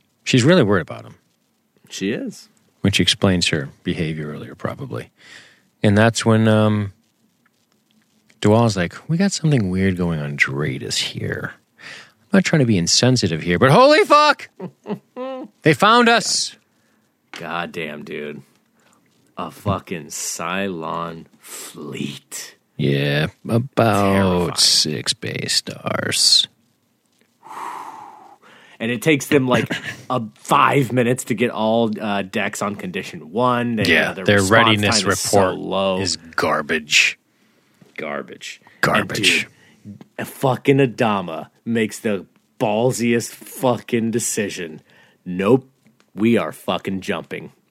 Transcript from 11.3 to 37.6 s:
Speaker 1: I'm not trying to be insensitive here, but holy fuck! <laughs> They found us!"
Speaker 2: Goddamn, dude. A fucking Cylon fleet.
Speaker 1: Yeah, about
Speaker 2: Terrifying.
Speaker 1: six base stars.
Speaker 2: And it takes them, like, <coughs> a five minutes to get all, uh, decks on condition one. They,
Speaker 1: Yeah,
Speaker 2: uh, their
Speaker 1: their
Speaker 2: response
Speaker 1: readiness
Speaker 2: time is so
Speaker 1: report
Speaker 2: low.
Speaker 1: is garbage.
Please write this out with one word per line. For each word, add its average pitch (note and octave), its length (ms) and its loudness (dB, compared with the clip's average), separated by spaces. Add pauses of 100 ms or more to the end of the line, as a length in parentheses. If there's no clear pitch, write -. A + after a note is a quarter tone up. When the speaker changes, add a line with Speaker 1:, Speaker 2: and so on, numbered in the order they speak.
Speaker 1:
I'm - 600 -6
not F#3 60 0
trying D#3+ 160 2
to B2 40 4
be A2 120 4
insensitive F2 640 2
here, F2 180 0
but C3 120 6
holy C#4+ 340 6
fuck! D4 440 4 (680)
<laughs> C4 340 -12 (140)
They D#3+ 100 4
found A3+ 360 4
us!" - 460 0 (800)
Speaker 2:
Goddamn, D#2+ 720 -8
dude. D2+ 360 -10 (960)
A E2+ 140 -10
fucking F2+ 560 -6
Cylon E2+ 1200 -6 (140)
fleet. - 1160 -14 (220)
Speaker 1:
Yeah, C#3+ 500 0 (200)
about G#2+ 640 2
Speaker 2:
Terrifying. F2+ 420 2
Speaker 1:
six - 580 0
base - 420 -6
stars. - 920 0 (2250)
Speaker 2:
And A2+ 120 -4
it A#2 100 -6
takes D#3 260 2
them, C3+ 200 2
like, A#2+ 220 2 (200)
<coughs> - 200 -14
a B2 120 0 (140)
five C3+ 560 2
minutes B2 340 0
to A#2+ 100 -2
get A#2+ 160 0
all, A2 380 2 (120)
uh, G2+ 220 -4
decks G2+ 380 -6
on G2+ 140 -4
condition E2+ 560 -10
one. A#2+ 460 0
They, G2 80 0
Speaker 1:
Yeah, E2 260 2
Speaker 2:
uh, - 40 -8
their F#2 100 -8
Speaker 1:
their G#2 140 6
Speaker 2:
response F#2+ 120 2
Speaker 1:
readiness G#2+ 500 4
Speaker 2:
time G2 100 0
is F#2 100 0
so - 180 2
Speaker 1:
report F2+ 200 2
Speaker 2:
low. F#2 420 -2
Speaker 1:
is F2+ 160 -4
garbage. D#2 1000 -2 (800)